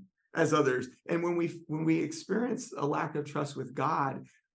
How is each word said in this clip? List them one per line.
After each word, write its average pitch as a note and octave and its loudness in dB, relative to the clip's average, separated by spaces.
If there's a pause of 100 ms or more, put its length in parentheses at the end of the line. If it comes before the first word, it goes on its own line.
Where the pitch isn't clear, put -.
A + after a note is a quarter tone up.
(340)
as D#3+ 4
others. B2+ 4 (200)
And E3+ 0
when F3 0
we, E3+ -2
when D#3 -2
we D#3+ 4
experience - -2
a C#3+ 0
lack D3+ 0
of C#3+ -2
trust D3 -4
with C3 -8
God, C#3 0 (300)